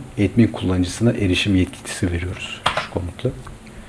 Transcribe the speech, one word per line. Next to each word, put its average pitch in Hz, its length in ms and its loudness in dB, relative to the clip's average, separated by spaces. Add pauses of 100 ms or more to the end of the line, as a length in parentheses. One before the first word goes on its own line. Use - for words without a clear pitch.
(140)
admin 107 340 4
kullanıcısına 92 640 2
erişim 95 440 2
yetkisi - 560 0
veriyoruz 87 500 -6 (180)
şu - 120 -6
komutla. - 380 -4 (600)